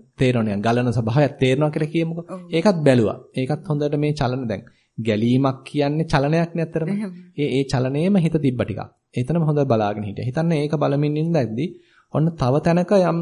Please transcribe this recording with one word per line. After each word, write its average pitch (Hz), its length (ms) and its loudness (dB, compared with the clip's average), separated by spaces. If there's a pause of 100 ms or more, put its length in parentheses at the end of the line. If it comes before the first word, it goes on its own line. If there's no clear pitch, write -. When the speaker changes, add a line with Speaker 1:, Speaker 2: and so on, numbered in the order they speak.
(120)
Speaker 1:
තේරෙනවා 123 340 2
නිකන් 101 160 -2
ගලන 123 280 2
ස්වභාවයක් 117 460 2
තේරෙනවා 135 340 2
කියලා 151 220 -4
කියමුකෝ. 165 340 -4
Speaker 2:
ඔව්. 185 220 -14
Speaker 1:
ඒකත් 165 320 2
බැලුවා. 123 380 4 (140)
ඒකත් 131 320 -4
හොඳට 147 320 -2
මේ 147 160 0
චලන 127 320 -2
දැන් 107 180 -6 (360)
ගැලීමක් 120 640 2
කියන්නේ 147 460 -2
චලනයක් 160 420 2
නේ 165 120 -4
ඇත්තටම. 160 280 -4
Speaker 2:
එහෙම. 202 200 -4 (220)
Speaker 1:
ඒ, 143 180 -4
ඒ 135 140 0
චලනයේම 139 520 0
හිත 165 200 2
තිබ්බ 131 240 0
ටිකක්. 104 200 -4 (320)
එතනම 156 320 0
හොඳ 147 200 2
බලාගෙන 107 400 0
හිටියා. 104 240 -6
හිතන්න 165 240 -2
ඒක 147 220 0
බලමින් 147 420 0
ඉඳද්දී 151 540 -2 (440)
ඔන්න 151 160 2
තව 135 280 0
තැනක 175 400 2
යම් 170 240 2